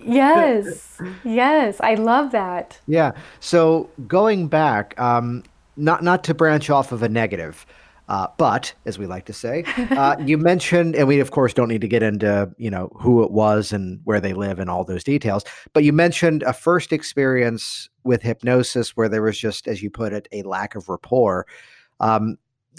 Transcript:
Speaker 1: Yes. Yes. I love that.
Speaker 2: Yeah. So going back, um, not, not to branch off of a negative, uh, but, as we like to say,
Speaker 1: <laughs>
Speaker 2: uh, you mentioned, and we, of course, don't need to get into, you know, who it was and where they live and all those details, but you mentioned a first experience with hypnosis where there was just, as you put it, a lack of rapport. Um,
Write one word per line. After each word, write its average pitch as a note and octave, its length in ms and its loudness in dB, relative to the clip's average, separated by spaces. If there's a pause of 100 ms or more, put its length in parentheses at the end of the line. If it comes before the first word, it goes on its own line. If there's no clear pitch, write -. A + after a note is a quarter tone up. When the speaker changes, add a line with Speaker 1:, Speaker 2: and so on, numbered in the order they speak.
Speaker 1:
Yes. C4 960 2 (240)
Yes. B3 560 2
I A3+ 140 2
love A#3+ 380 2
that. F#3 540 -4
Speaker 2:
Yeah. D3+ 260 2 (280)
So D#3+ 480 4 (180)
going F#3+ 420 2
back, C#3 520 0
um, A#2+ 440 0 (340)
not, D#3 260 0
not F3+ 200 2
to E3 100 -2
branch D3+ 340 2
off C#3 240 2
of A2+ 100 -6
a A#2 60 2
negative, F#2+ 560 -4 (460)
uh, G2 160 -4 (100)
but, B2+ 380 0 (100)
as G#2+ 140 -8
we G2+ 80 -10
like F#2 180 -12
to - 80 -16
say, C3 320 -8 (120)
Speaker 1:
<laughs> B3 160 -4
Speaker 2:
uh, C#3 260 2
you D3+ 180 0
mentioned, E3+ 600 2
and C#3+ 120 4
we, C#3 120 4
of C3+ 100 0
course, C3 240 0
don't B2 140 2
need A2 120 -2
to A2 80 -4
get A2+ 140 2
into, G#2 560 0
you A#2 120 -8
know, F#2 260 -6
who A#2+ 260 4
it - 80 0
was G#2+ 420 2
and F#2+ 320 -6
where G#2+ 160 0
they F#2+ 140 -4
live G2 240 -4
and F#2 100 -6
all F2+ 160 -4
those F2+ 200 -8
details, A2+ 400 -2 (300)
but D#3 100 4
you D3 80 4
mentioned E3 500 2
a B2+ 100 0
first E3 400 -2
experience B2+ 960 -2 (160)
with B2 160 0
hypnosis A#2+ 760 -2
where A2 120 2
there G#2+ 140 -2
was G#2+ 160 0
just, - 300 -6
as G#2 140 -6
you G#2 80 -6
put G#2+ 220 -8
it, G#2 200 -10
a G2+ 100 -10
lack F#2+ 320 -8
of F#2+ 140 -14
rapport. F#2+ 580 0 (540)
Um, A2 360 0 (420)